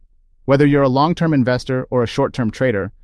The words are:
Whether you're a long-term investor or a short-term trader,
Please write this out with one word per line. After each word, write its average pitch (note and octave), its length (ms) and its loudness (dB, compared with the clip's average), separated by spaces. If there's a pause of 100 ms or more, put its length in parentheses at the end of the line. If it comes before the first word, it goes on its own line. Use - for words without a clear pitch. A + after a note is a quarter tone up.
(460)
Whether C#3 220 4
you're C#3+ 160 2
a C3+ 60 2
long-term D#3+ 440 0
investor B2+ 560 -2
or B2 140 0
a A2 40 -2
short-term B2 440 -2
trader, G#2+ 400 -2 (120)